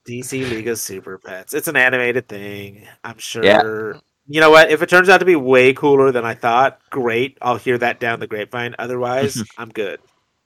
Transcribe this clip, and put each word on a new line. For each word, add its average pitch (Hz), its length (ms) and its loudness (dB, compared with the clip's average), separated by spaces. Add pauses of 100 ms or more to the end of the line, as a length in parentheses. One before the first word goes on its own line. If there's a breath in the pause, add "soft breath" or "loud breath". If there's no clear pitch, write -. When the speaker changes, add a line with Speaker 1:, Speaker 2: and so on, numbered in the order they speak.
Speaker 1:
D 120 160 -12
C 131 240 -8
League 113 220 -8
of 113 120 -4
Super 95 380 -12
Pets. 92 360 -16
It's 156 140 -6
an 156 80 -4
animated 127 520 0
thing. 101 600 -16 (160)
I'm 113 140 -16
sure. - 260 -10
Speaker 2:
Yeah. 107 560 2 (300)
Speaker 1:
You 151 120 0
know 160 100 6
what? 160 180 6
If 156 120 2
it 170 80 -2
turns 180 200 4
out 185 100 8
to 175 60 -2
be 180 100 4
way 131 380 4
cooler 135 380 4
than 120 140 -2
I 113 80 -4
thought, 123 460 0 (100)
great. 123 520 -4
I'll 120 160 -2
hear 123 200 -2
that 120 220 -4
down 117 200 -6
the 110 80 -12
grapevine. 110 500 -10
Otherwise, 123 720 -4
Speaker 2:
<laughs> - 80 -20
Speaker 1:
I'm 117 120 -14
good. 98 300 -8 (460)